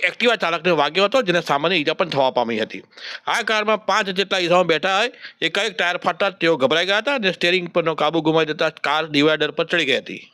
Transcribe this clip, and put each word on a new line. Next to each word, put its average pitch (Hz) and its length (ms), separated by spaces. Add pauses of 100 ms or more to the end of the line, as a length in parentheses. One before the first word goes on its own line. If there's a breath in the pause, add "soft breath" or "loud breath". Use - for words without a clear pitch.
Activa 226 320
ચાલકને 170 360
વાગ્યો 156 340
હતો, 254 160
જેને 175 200
સામાન્ય 156 340
ઈજા 156 180
પણ 180 160
થવા 135 220
પામી 117 280
હતી. 101 240 (440 loud breath)
આ 190 140
કારમાં 214 440
પાંચ 196 240
જેટલા 190 280
ઈસમો 180 260
બેઠા 170 340
હોય, 233 140 (300 loud breath)
એકાએક 180 360
ટાયર 175 200
ફાટતા 185 320
તેઓ 165 280
ગભરાઈ 147 280
ગયા 196 120
હતા 277 180
અને 196 160
સ્ટીયરિંગ 175 380
પરનો 160 260
કાબુ 156 260
ગુમાવી 160 240
દેતા 156 240
કાર 156 380
ડિવાઈડર 147 440
પર 165 140
ચડી 165 200
ગઈ 127 120
હતી. 98 360